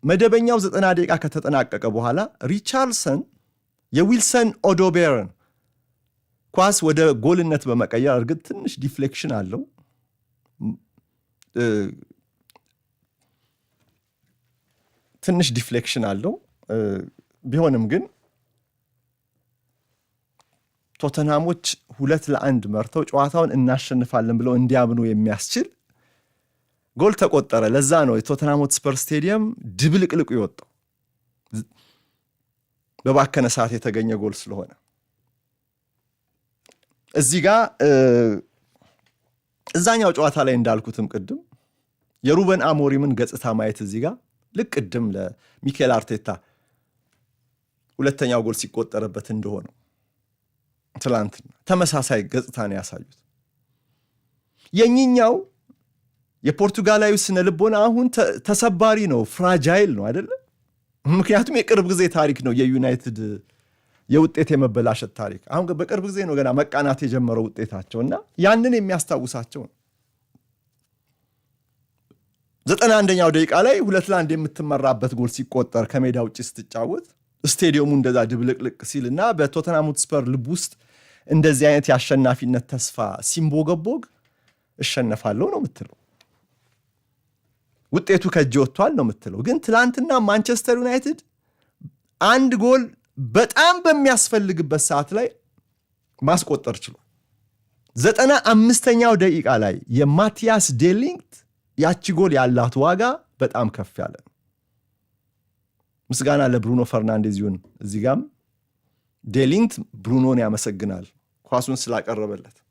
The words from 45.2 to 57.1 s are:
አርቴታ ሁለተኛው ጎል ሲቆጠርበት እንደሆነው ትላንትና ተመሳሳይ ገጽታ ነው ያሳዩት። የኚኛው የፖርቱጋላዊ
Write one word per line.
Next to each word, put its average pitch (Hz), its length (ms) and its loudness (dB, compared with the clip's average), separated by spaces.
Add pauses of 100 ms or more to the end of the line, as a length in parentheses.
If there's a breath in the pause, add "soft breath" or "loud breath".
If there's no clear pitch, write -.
አርቴታ 117 360 -4 (1700)
ሁለተኛው 131 440 0
ጎል 113 140 -4
ሲቆጠርበት 107 720 -8
እንደሆነው 104 460 -8 (1200)
ትላንትና 113 520 -4 (160)
ተመሳሳይ 151 600 0
ገጽታ 127 400 -6
ነው 98 120 -6
ያሳዩት። - 360 -14 (1600 soft breath)
የኚኛው 240 600 4 (1120)
የፖርቱጋላዊ 208 720 2